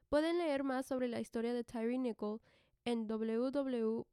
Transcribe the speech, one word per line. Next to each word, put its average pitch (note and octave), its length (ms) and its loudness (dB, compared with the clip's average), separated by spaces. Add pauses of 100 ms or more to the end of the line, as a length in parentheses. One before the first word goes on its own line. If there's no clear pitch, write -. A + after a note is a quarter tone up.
Pueden D#4+ 300 4
leer D4 260 2
más C4+ 220 0
sobre B3+ 240 -2
la A3+ 100 -2
historia A#3 340 -2
de A#3+ 120 -2
Tyre A#3 320 -2
Nichols A3 440 -4 (440)
en A#3 200 0
w A3+ 460 0
w - 0 -
w A#3+ 600 0